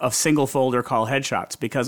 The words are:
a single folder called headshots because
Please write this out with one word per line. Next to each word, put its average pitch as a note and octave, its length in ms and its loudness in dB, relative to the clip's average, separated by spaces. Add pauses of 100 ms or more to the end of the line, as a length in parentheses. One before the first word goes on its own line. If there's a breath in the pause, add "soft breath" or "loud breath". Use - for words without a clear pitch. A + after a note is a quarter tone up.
a B2+ 100 0
single D3 360 2
folder C3 340 0
called A2+ 280 0
headshots C3+ 500 -2
because B2 280 -2